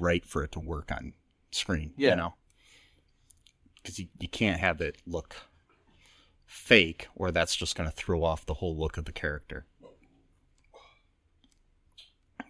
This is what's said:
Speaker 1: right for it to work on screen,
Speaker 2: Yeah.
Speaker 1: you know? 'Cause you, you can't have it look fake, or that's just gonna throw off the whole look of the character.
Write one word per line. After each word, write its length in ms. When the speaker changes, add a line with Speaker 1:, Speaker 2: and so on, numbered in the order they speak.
Speaker 1:
right 260
for 160
it 100
to 80
work 300
on 220
screen, 440
Speaker 2:
Yeah. 140
Speaker 1:
you 60
know? 180
'Cause 160
you, 80
you 100
can't 320
have 200
it 260
look 300
fake, 720
or 160
that's 240
just 180
gonna 160
throw 320
off 220
the 100
whole 220
look 220
of 80
the 60
character. 520